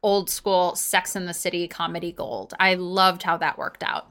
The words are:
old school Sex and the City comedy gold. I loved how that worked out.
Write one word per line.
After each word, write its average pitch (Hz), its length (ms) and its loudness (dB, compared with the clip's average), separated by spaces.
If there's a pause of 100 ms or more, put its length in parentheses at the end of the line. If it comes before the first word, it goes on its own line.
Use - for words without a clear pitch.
old 202 280 2
school 180 440 2
Sex - 400 0
and 185 140 -4
the 175 60 -6
City 175 340 -4
comedy 170 440 -6
gold. - 460 -8
I 185 160 4
loved 180 500 2
how 170 140 2
that 160 200 -2
worked - 240 -6
out. - 280 -4